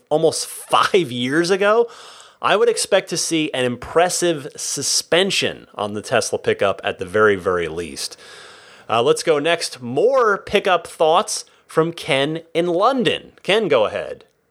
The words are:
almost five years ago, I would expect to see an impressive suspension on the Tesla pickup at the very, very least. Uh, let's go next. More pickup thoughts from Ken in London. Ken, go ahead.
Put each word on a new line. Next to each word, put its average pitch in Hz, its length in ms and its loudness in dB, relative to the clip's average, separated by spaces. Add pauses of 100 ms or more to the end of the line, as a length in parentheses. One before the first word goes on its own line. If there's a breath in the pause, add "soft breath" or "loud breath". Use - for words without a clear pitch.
almost 156 380 0
five 147 640 0
years 135 380 0
ago, 208 400 2 (520 loud breath)
I 139 140 2
would 233 140 2
expect 196 400 0
to 170 80 -4
see 156 360 0
an 127 120 0
impressive 160 920 0
suspension 139 1200 -2
on 104 180 -6
the 104 80 -6
Tesla - 380 0
pickup 104 460 0
at 98 140 -6
the 95 60 -8
very, 104 300 4
very 90 320 -2
least. 78 480 -8 (720 loud breath)
Uh, 117 160 2
let's 156 200 2
go 151 160 2
next. 165 420 -4
More 196 560 0
pickup 190 500 -2
thoughts 165 560 0 (240 soft breath)
from 165 240 0
Ken 156 520 -2 (100)
in 175 140 0
London. 180 680 0 (100)
Ken, 208 240 0
go 120 180 4
ahead. 82 400 -6 (260)